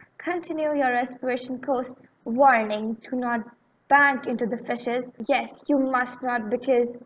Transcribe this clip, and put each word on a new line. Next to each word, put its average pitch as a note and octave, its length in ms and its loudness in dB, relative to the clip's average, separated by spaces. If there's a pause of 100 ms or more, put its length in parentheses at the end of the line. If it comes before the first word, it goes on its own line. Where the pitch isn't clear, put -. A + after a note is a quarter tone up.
(180)
Continue D#4 580 -4
your C4 160 2
respiration B3+ 720 -4
course. B3+ 320 -2 (320)
Warning, A3+ 720 2 (120)
do B3+ 60 -4
not A#3+ 240 -2 (480)
bank C#4 400 4
into A#3+ 180 -2
the A3+ 120 -2 (100)
fishes A#3+ 380 -4 (220)
yes, A#3 400 0
you C#4+ 120 4
must B3+ 420 0
not, A#3+ 280 -2
because A#3+ 560 2